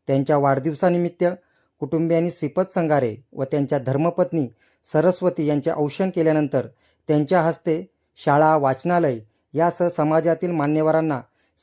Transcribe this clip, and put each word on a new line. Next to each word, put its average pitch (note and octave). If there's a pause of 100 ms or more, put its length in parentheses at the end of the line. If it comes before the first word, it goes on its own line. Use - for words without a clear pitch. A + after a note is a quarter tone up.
त्यांच्या C#3
वाढदिवसानिमित्त D#3+ (560)
कुटुंबियांनी E3
श्रीपद E3+
संगारे D3 (180)
व C3+
त्यांच्या C#3+
धर्मपत्नी D#3 (460)
सरस्वती F3
यांचे D3
औक्षण D3+
केल्यानंतर D3+ (400)
त्यांच्या D3+
हस्ते E3 (300)
शाळा, D#3
वाचनालय C#3 (340)
यासह E3+
समाजातील D#3+
मान्यवरांना D#3 (420)